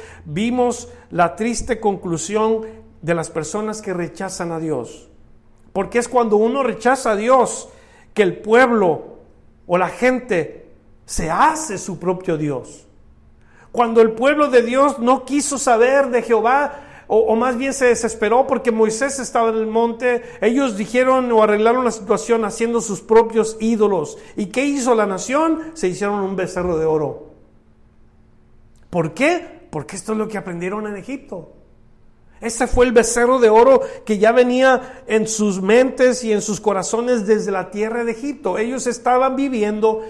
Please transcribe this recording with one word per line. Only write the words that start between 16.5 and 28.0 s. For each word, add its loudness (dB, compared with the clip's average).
o, 2
o 2
más 0
bien -4
se 0
desesperó 2
porque 0
Moisés 0
estaba 0
en -2
el -2
monte, 0
ellos 0
dijeron 0
o 4
arreglaron 2
la 0
situación -2
haciendo -2
sus -6
propios 2
ídolos. 0
¿Y -4
qué -2
hizo 0
la 2
nación? -2
Se -4
hicieron -2
un -4
becerro -4
de -2
oro. -2